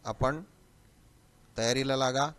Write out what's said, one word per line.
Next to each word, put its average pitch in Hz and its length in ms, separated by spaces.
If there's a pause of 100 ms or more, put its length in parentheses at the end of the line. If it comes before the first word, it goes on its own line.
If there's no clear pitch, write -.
आपण 131 380 (1120)
तयारीला 131 400
लागा. 135 420